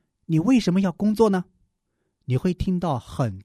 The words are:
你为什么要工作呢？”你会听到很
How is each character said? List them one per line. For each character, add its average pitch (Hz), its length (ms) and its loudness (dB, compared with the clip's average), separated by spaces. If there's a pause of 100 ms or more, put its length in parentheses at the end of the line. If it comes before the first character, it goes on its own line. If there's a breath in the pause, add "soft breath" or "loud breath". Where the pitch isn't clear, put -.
(260)
你 160 120 0
为 226 220 4
什 196 120 0
么 185 100 2
要 185 100 0
工 214 220 -2
作 220 140 4
呢？” 185 160 0 (800)
你 127 100 0
会 180 180 -2
听 185 240 -2
到 165 200 -4
很 107 460 -6